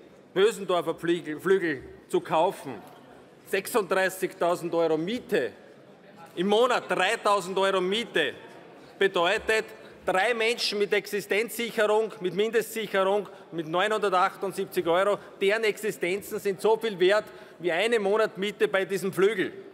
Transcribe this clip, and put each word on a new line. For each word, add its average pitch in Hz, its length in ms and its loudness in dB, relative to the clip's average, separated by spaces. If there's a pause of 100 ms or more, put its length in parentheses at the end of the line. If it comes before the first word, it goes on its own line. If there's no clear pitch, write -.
(340)
Bösendorfer 180 600 0
Flügel, 156 440 -4
Flügel 180 440 2 (240)
zu 180 140 0
kaufen. 170 520 0 (720)
Sechsunddreißigtausend 180 1300 0
Euro 165 240 2
Miete 170 540 -2 (840)
im 180 120 -2
Monat, 220 420 2
dreitausend 190 680 0
Euro 190 200 2
Miete, 180 540 0 (640)
bedeutet, 196 680 2 (400)
drei 190 280 2
Menschen 220 460 0
mit 202 120 0
Existenzsicherung, 214 1300 0
mit 180 140 -4
Mindestsicherung, 202 960 0 (220)
mit 165 160 -8
neunhundertachtundsiebzig 185 1200 0
Euro, 190 320 2 (200)
deren 220 260 2
Existenzen 202 760 -4
sind 196 200 -4
so 214 180 4
viel 220 220 -4
wert 202 260 4 (340)
wie 170 120 -2
eine 220 280 2
Monat 202 400 0
Miete 202 280 0
bei 190 180 0
diesem 190 280 -4
Flügel. 185 400 2 (200)